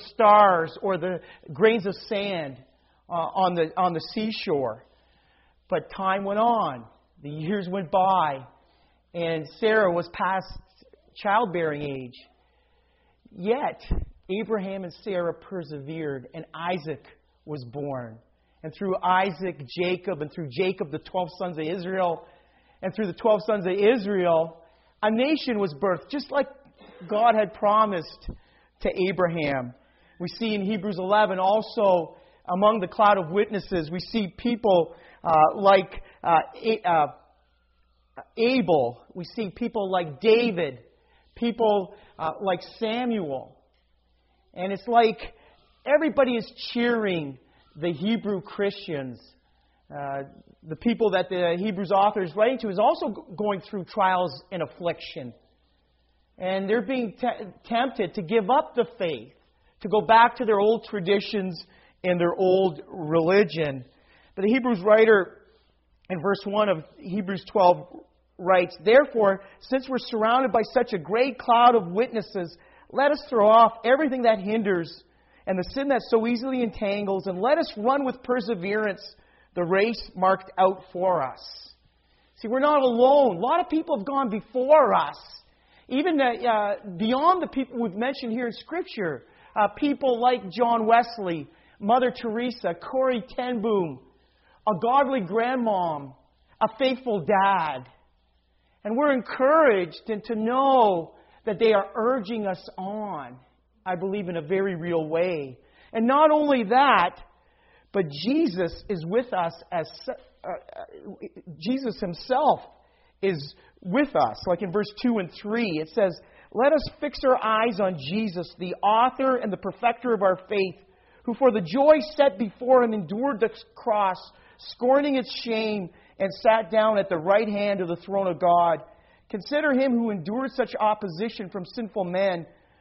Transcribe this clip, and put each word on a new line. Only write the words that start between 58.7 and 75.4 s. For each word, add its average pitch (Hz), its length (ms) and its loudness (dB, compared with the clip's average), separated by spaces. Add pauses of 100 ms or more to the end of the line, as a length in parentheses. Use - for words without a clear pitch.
the 240 100 2 (120)
faith, 139 360 -6 (480)
to 208 80 -8
go 208 120 2
back 226 360 6
to 254 80 -4
their 208 140 2
old 220 300 2
traditions 196 720 -2 (440)
and 180 120 2
their 170 160 2
old 185 540 2
religion. 160 960 0 (520)
But 190 80 -4
the 214 100 4
Hebrews 240 320 0
writer 214 560 6 (680)
in 180 120 -4
verse 190 240 -2
one 208 240 0
of 160 160 -2 (120)
Hebrews 190 540 -8
twelve 180 520 2 (340)
writes, 180 360 2 (120)
"Therefore, 220 560 4 (180)
since 262 300 -4
we're 262 80 -4
surrounded 226 560 0
by 233 80 4 (120)
such 240 200 2
a 202 40 -4
great 226 400 -2
cloud 240 380 6
of 196 120 0
witnesses, 196 720 -4 (320)
let 277 220 2
us 294 180 -2
throw 214 200 6
off 226 240 8 (100)
everything 262 380 2
that 220 180 4
hinders 190 640 -2 (420)